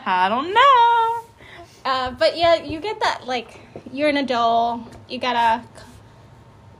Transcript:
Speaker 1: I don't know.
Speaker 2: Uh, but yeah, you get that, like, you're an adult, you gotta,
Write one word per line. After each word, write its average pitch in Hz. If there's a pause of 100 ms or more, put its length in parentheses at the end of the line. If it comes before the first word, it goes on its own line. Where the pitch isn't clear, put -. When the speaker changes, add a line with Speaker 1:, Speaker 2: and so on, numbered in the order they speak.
Speaker 1:
I 190
don't 285
know. 466
Speaker 2:
Uh, 254
but 285
yeah, 339
you 302
get 427
that, 403
like, 247 (320)
you're 285
an 285
adult, 233 (260)
you 247
gotta, 240 (1160)